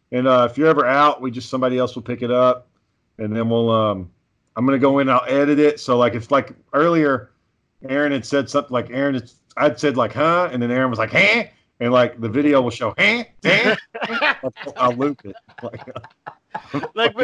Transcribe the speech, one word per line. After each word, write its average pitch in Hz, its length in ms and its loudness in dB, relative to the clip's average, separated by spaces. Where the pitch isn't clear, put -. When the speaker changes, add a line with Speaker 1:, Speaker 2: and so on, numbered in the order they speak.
Speaker 1:
and, 127 160 0
uh, 123 220 4
if 123 80 -14
you're 156 120 4
ever 143 180 2
out, 143 340 2
we 131 80 -4
just, 123 200 -10
somebody 127 280 -2
else 127 180 -2
will 123 60 -12
pick 120 220 -8
it 120 80 0
up, 127 360 2
and 107 180 -4
then 113 140 0
we'll, 117 200 2
um, 104 400 0
I'm 117 100 -2
gonna 135 140 2
go 139 200 4
in, 131 100 2
I'll 127 180 2
edit 143 320 2
it. 147 220 4
So, 127 160 0
like, 120 180 2
if, 113 160 -6
like, 139 220 0
earlier, 151 600 0
Aaron 143 240 -2
had 127 120 -4
said 139 240 -2
something, 143 220 -4
like, 117 200 -4
Aaron, 135 240 -2
had, 117 140 -8
I'd 135 220 0
said, 143 180 0
like, 117 160 0
"Huh?" 165 400 0
And 123 100 -4
then 120 80 -2
Aaron 131 180 0
was 113 100 -4
like, 113 120 -4
"Huh?" 202 320 2
And, 120 120 0
like, 120 280 2
the 117 80 -4
video 143 320 2
will 120 100 0
show, 113 260 -6
"Huh? 214 260 0
Huh?" 208 300 2
Speaker 2:
<laughs> 247 420 -2
Speaker 1:
I'll, 262 100 -8
I'll 123 180 0
loop 135 300 -4
it. 98 100 -16
Like, 113 200 -14
<laughs> - 40 -12
Speaker 2:
Like, 220 280 0